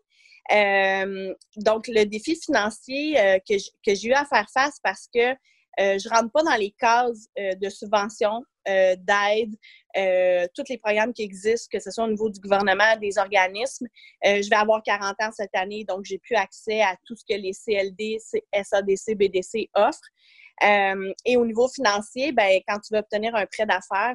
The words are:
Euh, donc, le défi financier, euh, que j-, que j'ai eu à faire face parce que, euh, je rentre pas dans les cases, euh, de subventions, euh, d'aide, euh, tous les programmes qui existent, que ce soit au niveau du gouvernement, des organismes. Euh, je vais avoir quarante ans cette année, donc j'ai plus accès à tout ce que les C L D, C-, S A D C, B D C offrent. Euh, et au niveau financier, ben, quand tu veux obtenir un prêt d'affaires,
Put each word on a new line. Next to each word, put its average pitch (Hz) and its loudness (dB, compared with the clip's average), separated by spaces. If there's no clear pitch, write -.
Euh, 196 0
donc, 214 0
le 220 2
défi 214 -4
financier, 269 -2
euh, 196 4
que 202 -2
j-, 190 -6
que 202 2
j'ai 202 -6
eu 240 2
à 285 2
faire 214 2
face 277 0
parce 196 -4
que, 240 2
euh, 196 2
je 196 -6
rentre 226 2
pas 311 2
dans 311 2
les 202 -2
cases, 240 0
euh, 196 -4
de 196 -6
subventions, 214 -2
euh, 190 4
d'aide, 208 0
euh, 185 2
tous 285 -6
les 254 -6
programmes 214 0
qui 226 -8
existent, 208 -4
que 196 -4
ce 190 -12
soit 226 -4
au 220 -2
niveau 214 -2
du 196 -8
gouvernement, 202 2
des 202 -4
organismes. 202 -2
Euh, 202 2
je 208 -4
vais 220 4
avoir 214 2
quarante 202 -2
ans 214 -2
cette 208 -10
année, 208 -4
donc 190 -6
j'ai 190 -8
plus - -8
accès 214 -2
à 185 2
tout 240 -14
ce - -20
que 202 -4
les 185 -6
C 214 -4
L 196 -2
D, 220 -6
C-, - -6
S 202 -2
A 202 4
D 196 2
C, 220 -4
B 196 2
D 185 0
C 208 -6
offrent. 226 4
Euh, 196 2
et 247 2
au 240 4
niveau 226 0
financier, 208 -2
ben, 196 4
quand 208 -4
tu - -12
veux 214 0
obtenir 214 -4
un 196 -2
prêt - -4
d'affaires, 202 -2